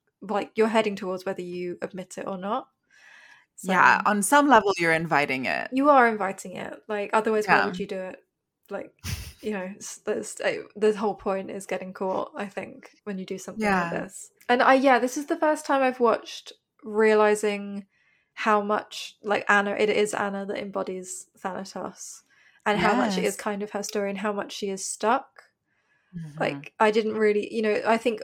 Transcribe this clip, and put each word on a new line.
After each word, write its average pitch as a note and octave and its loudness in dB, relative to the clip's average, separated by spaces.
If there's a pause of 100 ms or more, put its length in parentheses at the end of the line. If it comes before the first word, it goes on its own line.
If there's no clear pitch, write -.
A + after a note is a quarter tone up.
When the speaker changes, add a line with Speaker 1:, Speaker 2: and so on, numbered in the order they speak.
(200)
Speaker 1:
like, G3+ -4
you're A3 4
heading G#3+ 0
towards F#3 -6
whether F#3+ -6
you F3 -8
admit F#3 -10
it - -10
or G3 -6
not. G3+ -6 (840)
So F#3+ -6
Speaker 2:
Yeah, C3+ 6
on G3+ 2
some C#4+ 4
level, B3+ 6
you're E3+ 2
inviting D3 0
it. C#2 -2
Speaker 1:
You C4+ 2
are C4 8
inviting G3 -6
it. - -10
Like, G3+ -6
otherwise, G#3+ 2
why E3+ 6
Speaker 2:
Yeah. F#2+ 2
Speaker 1:
would F3 -6
you G3 -6
do F#3+ -8
it? F#3 -12 (540)
Like, - -10 (480)
you G#3+ -6
know, F#3+ -6
s-, - -14
that's, G#3+ -6
uh, - -2 (120)
the G#3 2
whole G3+ -2
point F#3+ -6
is F#3+ -10
getting F#3 -6
caught, F#3+ -4
I G#3 -6
think, - -14 (140)
when G3 -8
you F#3+ -8
do F#3+ -8
something G3+ -10
like F3+ 0
Speaker 2:
Yeah. - -4
Speaker 1:
this. - -14 (160)
And B3 4
I, C4 8
yeah, C4 6
this B3+ -2
is C#4+ -6
the E4 -2
first D4+ 0
time C#4 2
I've B3+ 0
watched - 0 (300)
realizing G#3 2 (480)
how G#3 2
much, - -4
like, G#3+ 0
Anna, G3+ 4
it G#3 2
is G#3 2
Anna G3 -4
that G3+ -6
embodies F#3+ -8 (120)
Thanatos, F#3 -12 (420)
and G#3 2
how - 4
much A#3+ 2
it F#3 0
is G3+ 0
Speaker 2:
Yes. - -12
Speaker 1:
kind G3+ -6
of G#3 -8
her G3+ -4
story G3+ -4
and G3 -6
how G#3 -4
much G#3 -8
she G3 -6
is F#3+ -8
stuck. - -2 (760)
Speaker 2:
Mm-hmm. D#3 -12
Speaker 1:
Like, - -4
I G#3+ 6
didn't G#3+ 0
really, G#3 2
you A3+ -2
know, G#3+ 2
I A3+ 4
think, A3 -2